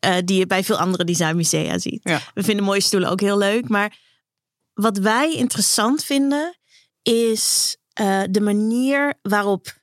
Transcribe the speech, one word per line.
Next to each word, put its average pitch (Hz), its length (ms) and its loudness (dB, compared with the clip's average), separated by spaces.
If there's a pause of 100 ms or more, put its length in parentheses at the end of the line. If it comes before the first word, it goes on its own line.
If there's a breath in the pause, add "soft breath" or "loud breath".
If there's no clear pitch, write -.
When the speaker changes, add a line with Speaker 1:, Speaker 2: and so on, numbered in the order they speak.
Speaker 1:
eh, 190 140 2 (100)
die 185 140 0
je 185 80 2
bij 185 180 0
veel 214 140 0
andere 180 260 0
designmusea 165 720 0
ziet. - 240 -6
Speaker 2:
Ja. 156 180 -2 (140 loud breath)
Speaker 1:
We 202 80 -6
vinden 202 220 0
mooie 196 180 2
stoelen 190 280 0
ook 190 100 -2
heel 202 180 2
leuk, 202 300 0
maar 208 300 -2 (760 soft breath)
wat 208 240 0
wij 233 340 2
interessant 247 720 0
vinden 285 540 0 (440 soft breath)
is, 226 720 0 (160)
eh, 196 280 0 (100)
de 202 100 2
manier 240 840 0
waarop 202 600 -2